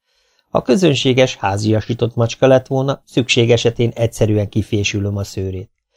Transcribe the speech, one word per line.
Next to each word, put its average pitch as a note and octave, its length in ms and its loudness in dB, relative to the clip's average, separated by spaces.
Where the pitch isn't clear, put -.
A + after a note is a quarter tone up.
Ha - 120 0
közönséges, C3+ 720 2
háziasított G#2+ 800 -2
macska A#2 320 0
lett C3 200 4
volna, C3+ 380 -4
szükség A#2+ 460 0
esetén A#2 440 2
egyszerűen G#2+ 540 0
kifésülöm G2+ 680 -4
a G2+ 60 -4
szőrét. F#2+ 480 -8